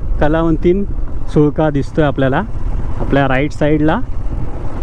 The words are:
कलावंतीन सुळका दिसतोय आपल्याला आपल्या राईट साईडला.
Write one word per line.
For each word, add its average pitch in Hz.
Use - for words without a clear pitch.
कलावंतीन 165
सुळका 151
दिसतोय 143
आपल्याला 135
आपल्या 135
राईट 139
साईडला. 156